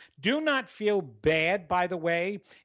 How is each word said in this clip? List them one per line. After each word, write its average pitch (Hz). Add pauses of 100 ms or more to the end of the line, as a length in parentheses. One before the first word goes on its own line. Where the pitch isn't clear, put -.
(200)
Do 247
not 277
feel 208
bad, 160
by 180
the 180
way, 170 (260)